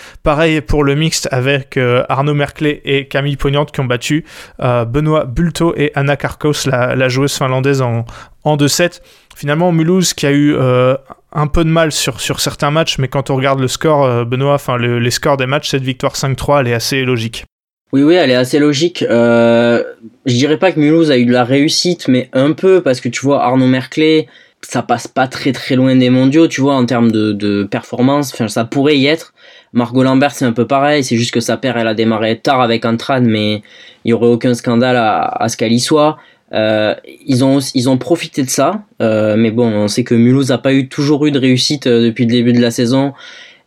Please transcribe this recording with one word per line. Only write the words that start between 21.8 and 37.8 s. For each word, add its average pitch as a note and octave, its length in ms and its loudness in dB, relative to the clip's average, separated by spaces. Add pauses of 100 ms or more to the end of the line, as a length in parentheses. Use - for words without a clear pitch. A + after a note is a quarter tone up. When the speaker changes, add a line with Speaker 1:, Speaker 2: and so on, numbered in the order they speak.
Speaker 2:
mais B2+ 240 0
un C#3 180 2
peu, F#3 300 2
parce B2+ 180 0
que - 80 -8
tu - 140 -6
vois, C#3 220 0
Arnaud C3 240 2
Merclé, D#3 600 0 (340)
ça - 200 -4
passe A#2 260 -4
pas C3 200 -2
très, C3 260 -4
très - 220 -4
loin C3 200 2
des B2+ 140 4
mondiaux, C3+ 380 4
tu C3+ 120 -6
vois, C#3 160 2
en B2 100 2
termes A#2 260 2
de, G#2+ 200 0
de G2+ 320 -2
performance. C3 720 -2
Enfin, A2 160 -4
ça A#2 160 -2
pourrait C#3+ 320 2
y C3+ 100 2
être. D#3+ 260 -2 (380)
Margot A#2+ 320 0
Lambert, C3 280 2
c'est C#3 140 -4
un A2+ 80 0
peu A#2 140 0
pareil, C#3+ 360 0
c'est B2+ 120 -2
juste A#2 180 -2
que A#2+ 60 0
sa A2+ 160 -2
paire, B2 220 -4
elle A2+ 100 0
a A2 60 0
démarré A2 440 0
tard C3 240 0
avec A#2 240 0
Antrad, B2 380 -2
mais G#2+ 380 0 (420)
il A#2 60 -2
y A#2 40 2
aurait A2+ 140 2
aucun A#2+ 260 2
scandale B2 440 0
à, G#2 260 0
à - 240 -4
ce - 80 -4
qu'elle A2+ 160 -2
y A#2+ 80 2
soit. D3+ 380 0 (360)
Euh, G#2+ 420 0 (300)
ils C3+ 200 0
ont C3+ 100 4
aussi, C3+ 200 -2
ils B2+ 140 0